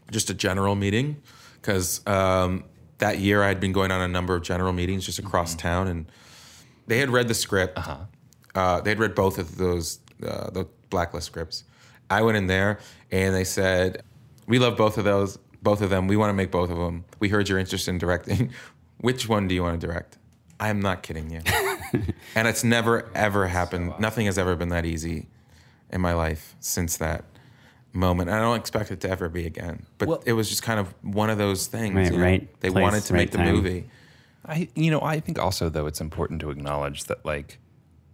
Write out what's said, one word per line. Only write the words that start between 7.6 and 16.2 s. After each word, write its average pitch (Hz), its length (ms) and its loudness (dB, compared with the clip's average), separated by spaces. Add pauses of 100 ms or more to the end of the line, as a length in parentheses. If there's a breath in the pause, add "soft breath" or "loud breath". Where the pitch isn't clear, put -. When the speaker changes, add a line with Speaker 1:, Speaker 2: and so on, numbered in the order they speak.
Speaker 2:
Uh-huh. 80 180 -6 (580)
Speaker 1:
Uh, 90 260 2
they 101 100 0
had 107 100 0
read 104 160 0
both 98 220 2
of 85 180 -6
those, 87 420 -2 (260)
uh, - 260 -6
the 92 160 -4 (240)
Blacklist 85 360 -2
scripts. - 380 -10 (460 soft breath)
I 101 120 4
went 113 140 4
in 98 100 0
there 98 320 2 (320 loud breath)
and 95 240 2
they 95 100 2
said, 92 580 0 (440)
"We 120 140 4
love 117 160 4
both 107 220 4
of 101 60 0
those, 98 340 2 (240)
both 104 180 4
of 101 100 2
them. 95 160 2
We 98 100 4
wanna 104 180 2